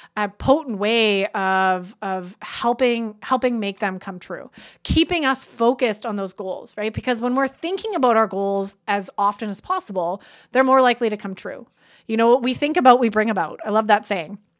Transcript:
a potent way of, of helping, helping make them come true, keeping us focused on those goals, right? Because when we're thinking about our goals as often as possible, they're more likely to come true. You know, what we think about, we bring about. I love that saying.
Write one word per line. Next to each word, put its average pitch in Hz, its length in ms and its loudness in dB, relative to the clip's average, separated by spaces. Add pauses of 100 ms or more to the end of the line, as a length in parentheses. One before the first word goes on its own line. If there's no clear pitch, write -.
(140)
a 208 140 -2
potent 269 480 0
way 208 520 2
of, 190 760 0
of 185 400 -6
helping, 233 800 0
helping 247 360 0
make 202 200 -6
them 190 180 -4
come 185 220 -12
true, - 320 -12 (320)
keeping 330 420 0
us 262 180 0
focused 240 640 0
on 208 120 -4
those 196 160 -6
goals, - 440 -10
right? 214 160 -4
Because 240 260 -4
when 247 140 -2
we're 269 140 2
thinking 381 480 -6
about 247 200 4
our 220 120 4
goals 196 480 -2 (120)
as 202 300 -2
often 208 320 -2
as 196 100 -8
possible, 190 600 -4 (300)
they're 262 120 4
more 262 200 6
likely 240 260 2
to 208 80 -4
come 196 160 -10
true. - 320 -12 (420)
You 220 100 -4
know, 233 120 4
what 247 140 4
we 254 100 0
think 294 240 -2
about, 247 220 8
we 233 100 2
bring 214 200 0
about. 185 360 -4
I 220 40 -6
love 214 180 2
that 220 180 4
saying. 185 320 -6 (220)